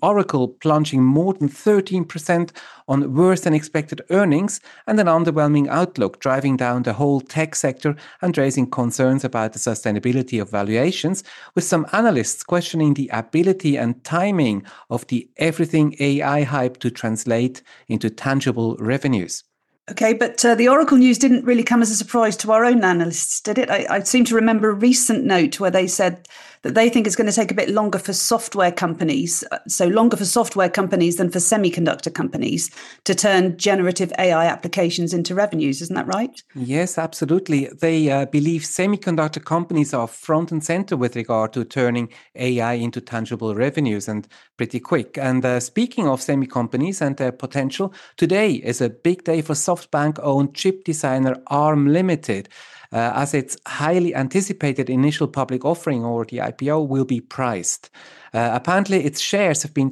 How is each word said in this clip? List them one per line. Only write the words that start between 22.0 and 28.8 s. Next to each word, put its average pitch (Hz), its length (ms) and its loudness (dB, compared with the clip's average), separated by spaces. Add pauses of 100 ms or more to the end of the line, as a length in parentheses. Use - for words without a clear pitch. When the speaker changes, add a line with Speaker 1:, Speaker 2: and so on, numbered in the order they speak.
Speaker 2:
to 214 140 0
our 220 120 6
own 247 180 4
analysts, 170 600 0
did 214 160 -4
it? - 120 0
I, - 200 0
I 202 100 0
seem 240 240 2
to 233 100 0
remember 220 360 4
a - 20 2
recent 233 540 2
note 180 340 2
where 190 100 0
they 185 160 2
said 180 400 -2 (360)
that - 100 -4
they 226 160 6
think 233 180 2
it's 196 100 -4
gonna 214 140 2
take 202 200 0
a 196 40 -4
bit 185 140 -2
longer 202 300 0
for 185 160 -6
software 202 580 0
companies, 170 800 -2